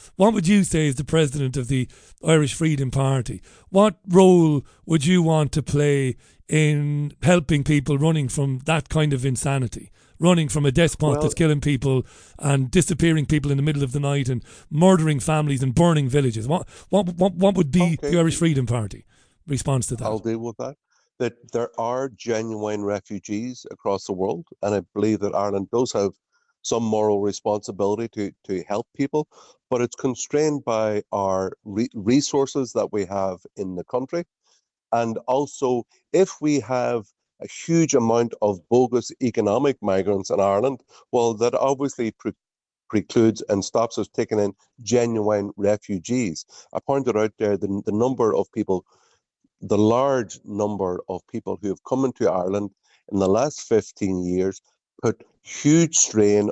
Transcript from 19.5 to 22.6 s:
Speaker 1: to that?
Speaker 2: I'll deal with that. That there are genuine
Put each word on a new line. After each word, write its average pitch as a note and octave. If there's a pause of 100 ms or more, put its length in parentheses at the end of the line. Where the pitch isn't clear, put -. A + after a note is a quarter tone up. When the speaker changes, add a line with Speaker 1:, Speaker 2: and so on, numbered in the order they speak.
Speaker 1:
to A#2+
that? A2+
Speaker 2:
I'll A2
deal A2+
with A#2
that. B2+ (440)
That -
there A#2+
are B2
genuine G#2+